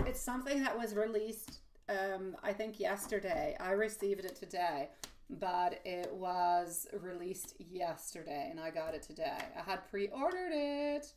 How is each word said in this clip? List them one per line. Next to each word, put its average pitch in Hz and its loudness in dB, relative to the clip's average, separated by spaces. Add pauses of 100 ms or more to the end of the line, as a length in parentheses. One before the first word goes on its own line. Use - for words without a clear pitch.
it's 254 0
something 262 2
that 233 2
was 226 -2
released, 214 0 (280)
um, 190 0
I 208 2
think 208 -4
yesterday. 190 0
I 185 -2
received 202 2
it 180 -6
today, 170 0 (420)
but 180 2
it 180 -2
was 175 4 (140)
released 180 -6
yesterday, 165 -4
and 160 -6
I 160 -4
got 160 -2
it 151 -6
today. 151 -4 (180)
I - -6
had 185 -4
pre-ordered 294 0
it. 294 0